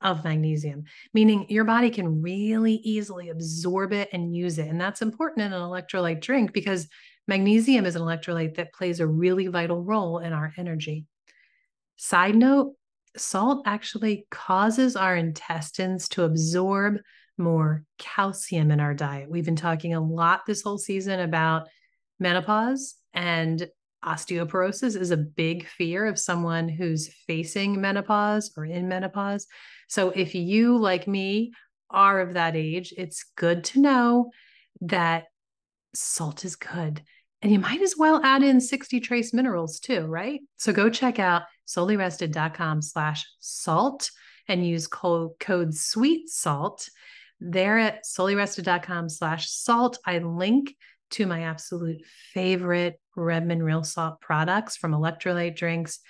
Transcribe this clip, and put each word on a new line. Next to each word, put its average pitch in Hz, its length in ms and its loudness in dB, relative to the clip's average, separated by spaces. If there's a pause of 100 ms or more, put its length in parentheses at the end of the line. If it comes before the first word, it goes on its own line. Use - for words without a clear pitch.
of 180 200 0
magnesium, 156 600 -2 (320)
meaning 214 340 6
your 214 160 2
body 226 240 4
can 170 320 0
really 214 540 0
easily 208 560 -6
absorb 165 600 -2
it 202 220 -2
and 170 240 -4
use 175 220 -2
it. 151 100 -4
And 160 100 -4
that's 190 220 -4
important 226 460 -2
in 196 80 -6
an 175 80 -6
electrolyte 175 580 -4
drink 247 320 0
because 185 340 -2 (400)
magnesium 208 600 4
is 170 100 -2
an 165 60 -2
electrolyte 165 540 -4
that 170 180 -8
plays 175 260 -4
a 160 60 2
really 180 400 2
vital 175 360 0
role 180 360 -2
in 165 160 -6
our 156 240 -4
energy. 156 480 -6 (880)
Side 196 400 4
note, 269 380 6 (420)
salt 254 500 0
actually 208 640 -2
causes 226 640 2
our 185 220 2
intestines 165 920 -4
to 175 140 0
absorb 185 760 2 (400)
more 156 460 2 (140)
calcium 190 720 0
in 147 80 2
our 147 120 0
diet. 143 380 -6
We've 165 140 -4
been 165 120 0
talking 165 380 -2
a 160 100 0
lot 170 420 2
this 208 160 -4
whole 202 160 -6
season 190 400 -4
about 160 480 0 (540)
menopause, 214 720 0 (200)
and 170 520 0 (380)
osteoporosis 185 960 -2
is 175 100 -2
a 165 60 4
big 160 500 -2
fear 175 380 -2
of 214 140 -2
someone 165 500 -2
who's 160 400 -2 (180)
facing 196 540 -2
menopause 208 760 0
or 156 100 -8
in 175 200 -4
menopause. 196 600 -4 (420)
So 185 220 0
if 180 240 -2
you, 214 420 4
like 190 320 2
me, 202 440 -2 (380)
are 196 300 6
of 180 140 -4
that 165 200 0
age, 160 440 -4
it's 180 260 -10 (120)
good 170 280 0
to - 160 2
know 240 500 4 (520)
that 165 420 0 (720)
salt - 500 -6
is 170 100 -10
good. 156 480 -6 (380)
And 208 100 2
you 208 80 8
might 269 220 0
as 381 160 2
well 311 260 6
add 269 200 6
in 269 180 8
sixty 254 400 -2
trace 233 320 -2
minerals 185 480 0
too, 202 260 -2
right? 202 340 -6 (180)
So 214 140 2
go 208 180 6
check 240 280 0
out 175 240 4 (240)
solelyrested 180 680 -2
dot 156 220 -2
com 156 280 -2
slash 151 440 -4 (120)
salt - 720 -2 (360)
and 180 200 0
use 165 200 -2
co-, 165 540 -2
code 170 340 -2
sweet 285 540 0
salt. - 600 -4 (520)
There 190 380 2
at 214 260 0
solelyrested 196 600 -2
dot 175 180 2
com 170 260 -6
slash 160 420 -4
salt, 240 540 2
I 175 140 0
link 185 560 0 (360)
to 208 160 -2
my 165 160 -2
absolute 165 600 -6 (300)
favorite 180 640 0 (160)
Redmond 165 480 0
Real 156 220 0
Salt 160 360 -6
products, 180 560 0
from 165 160 -2
electrolyte 165 640 -2
drinks 170 560 -4